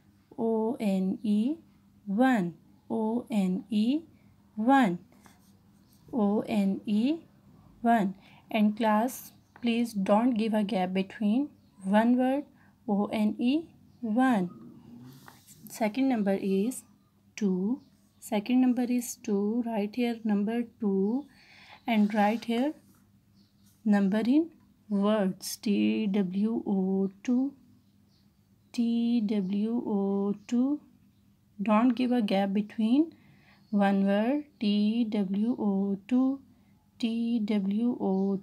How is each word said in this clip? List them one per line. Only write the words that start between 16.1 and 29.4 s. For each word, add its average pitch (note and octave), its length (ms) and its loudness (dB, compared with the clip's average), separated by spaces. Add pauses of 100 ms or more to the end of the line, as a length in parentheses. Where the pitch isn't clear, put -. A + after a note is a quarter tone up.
is G3 420 -2 (540)
two. G3 440 -2 (380)
Second A#3 420 0
number B3+ 220 2
is B3 340 -4
two. G#3 500 -2
Write G#3 300 -4
here A#3+ 260 -2
number G#3+ 420 0 (160)
two G#3 460 0 (600)
and G#3 280 2
write G#3+ 300 2
here B3 300 -2 (1120)
number G3+ 340 2
in D4 320 2 (380)
words, G3+ 680 0
T G#3+ 500 0
W G3+ 600 0
O, F#3+ 440 0 (140)
two. B3+ 300 -2 (1160)
T A#3 480 0
W G#3 680 0